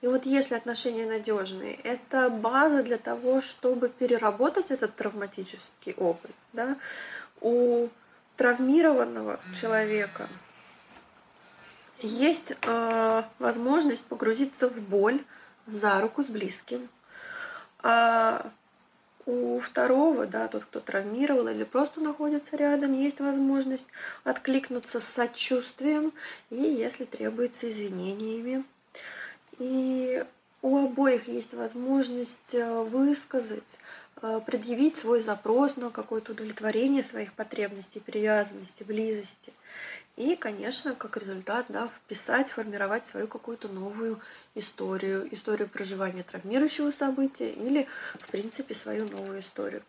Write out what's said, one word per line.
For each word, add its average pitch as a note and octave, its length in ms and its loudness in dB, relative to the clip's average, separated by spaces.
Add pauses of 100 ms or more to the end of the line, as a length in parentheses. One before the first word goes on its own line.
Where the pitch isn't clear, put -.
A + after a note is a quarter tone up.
И B3 60 -2
вот B3+ 200 2
если C4+ 280 4
отношения A3+ 520 -2
надёжные, G#3 680 -2
это B3+ 560 0
база C4 520 4
для A#3 160 0
того, B3 420 2
чтобы B3 480 0
переработать A#3+ 800 2
этот A#3 260 -2
травматический G3 1000 -8
опыт, F3 360 -2 (200)
да. B3 240 -2 (640)
У A#3+ 480 4 (480)
травмированного B3 1040 4 (200)
человека G#3+ 680 -2 (1700)
есть, B3+ 520 2 (100)
э, A3+ 600 2 (160)
возможность B3+ 680 2
погрузиться B3 600 0
в A#3 120 -4
боль G#3 440 2 (420)
за G#3 340 2
руку A3 220 0
с C4+ 60 -2
близким. A#3 600 -6 (920)
А A3+ 720 4 (760)
у B3 340 0
второго, B3+ 680 4
да, A3 220 -4
тот, G#3+ 160 -6
кто - 160 -10
травмировал A#3 680 0
или A3 160 -2
просто C#4+ 360 0
находится D4 560 -2
рядом, C#4+ 360 2
есть C#4 280 0
возможность C4+ 680 2 (380)
откликнуться B3+ 760 -2
с - 40 -6
сочувствием C4 1080 0 (380)
и, A3+ 60 -8
если B3+ 480 0
требуется, A#3 680 -4
извинениями. G#3+ 920 -4 (960)
И C4 680 0 (380)
у C#4 220 4
обоих B3+ 440 4
есть A#3 260 -6
возможность, B3 1000 -2
э, A3+ 280 0
высказать, B3 960 0 (440)
э, A3 240 -2
предъявить A#3+ 500 2
свой A3+ 240 2
запрос A3 560 2
на B3 140 -6
какое-то A3 420 -6
удовлетворение A3 720 0
своих G#3+ 300 -6
потребностей, G#3 680 -8
привязанности, G#3 840 0
близости. G#3+ 720 -4 (640)
И, D4 200 0
конечно, A#3+ 580 -6
как G#3+ 220 -10
результат, G3+ 520 -4
да, G#3+ 200 -4
вписать, - 600 -2
формировать G#3 560 -4
свою G3+ 200 -6
какую-то A3+ 420 -10
новую G#3 520 -6 (340)
историю, F#3+ 800 -4
историю G#3 340 -4
проживания F#3+ 540 -6
травмирующего C4 680 -2
события C4+ 600 -2
или, C4+ 380 0 (320)
в - 80 -20
принципе, A3 460 -6
свою G#3+ 340 -4
новую G3 320 -10
историю. G3+ 480 -8